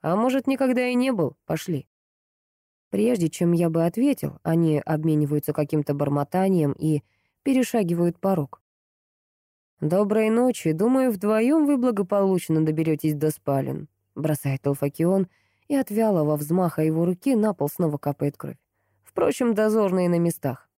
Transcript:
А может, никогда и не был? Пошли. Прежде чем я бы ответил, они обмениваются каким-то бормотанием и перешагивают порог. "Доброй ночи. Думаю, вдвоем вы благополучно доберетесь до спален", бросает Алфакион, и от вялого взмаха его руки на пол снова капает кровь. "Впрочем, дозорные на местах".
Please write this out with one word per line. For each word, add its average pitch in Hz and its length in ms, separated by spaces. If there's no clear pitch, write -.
А 160 140
может, 254 320
никогда 254 400
и 247 80
не 254 160
был? 170 340
Пошли. 156 420
Прежде 202 400
чем 170 240
я 170 160
бы 165 160
ответил, 226 580
они 160 400
обмениваются 151 720
каким-то 147 400
бормотанием 147 800
и 151 300
перешагивают 180 760
порог. 180 420
"Доброй 208 500
ночи. 233 420
Думаю, 247 400
вдвоем 220 540
вы 285 120
благополучно 196 880
доберетесь 156 500
до 151 160
спален", 139 560
бросает 143 500
Алфакион, 165 640
и 285 80
от 269 160
вялого 190 440
взмаха 160 460
его 160 240
руки 185 300
на 214 180
пол 147 160
снова 151 280
капает 143 400
кровь. - 200
"Впрочем, 254 500
дозорные 202 560
на 170 100
местах". 165 500